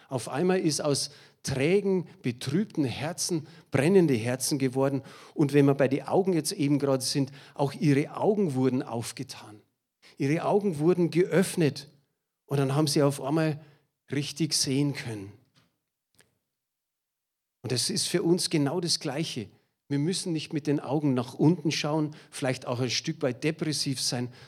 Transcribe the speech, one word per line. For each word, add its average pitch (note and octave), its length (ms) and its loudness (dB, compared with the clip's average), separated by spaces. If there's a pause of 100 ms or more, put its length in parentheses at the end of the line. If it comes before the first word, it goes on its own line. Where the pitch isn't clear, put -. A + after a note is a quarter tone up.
Auf C3 220 -6
einmal F3+ 300 0
ist D3+ 220 -2
aus C#3+ 300 -2 (320)
trägen, F#3 640 0 (140)
betrübten C#3+ 640 -2
Herzen C#3+ 600 -4 (240)
brennende E3 420 6
Herzen B2 460 -2
geworden. C3+ 420 0 (320)
Und C#3 200 2
wenn C#3+ 120 8
wir C#3 100 6
bei C#3+ 120 4
den B2 160 -2
Augen F#3 300 2
jetzt D#3+ 180 0
eben F3 260 0
gerade C3+ 260 0
sind, C#3 280 -2 (220)
auch C#3+ 200 -2
ihre C#3+ 420 2
Augen F#3+ 380 0
wurden C3 300 0
aufgetan. A2+ 800 -10 (560)
Ihre D3 280 0
Augen F#3 340 0
wurden E3+ 300 4
geöffnet. E3 800 2 (560)
Und C#3+ 140 -2
dann C3+ 160 2
haben D#3 120 4
sie D3 160 2
auf C#3+ 180 2
einmal D3+ 380 0 (500)
richtig D3 440 -4
sehen C#3+ 400 0
können. G#2 400 -10 (2250)
Und A#2+ 120 -4
es A#2+ 160 -2
ist G3 180 -2
für - 160 0
uns E3+ 260 2
genau D3 300 0
das E3+ 220 -2
Gleiche. C#3 480 -6 (400)
Wir C#3+ 100 0
müssen F3+ 340 -2
nicht D#3 200 -6
mit D3+ 140 -4
den D3 120 0
Augen C#3+ 340 0
nach B2 200 -2
unten E3 380 4
schauen, D3+ 440 -2 (140)
vielleicht B2+ 360 -4
auch A#2+ 140 -4
ein B2+ 100 -2
Stück D#3+ 320 -4
weit B2 220 -2
depressiv D3+ 580 -2
sein, B2 280 -4 (180)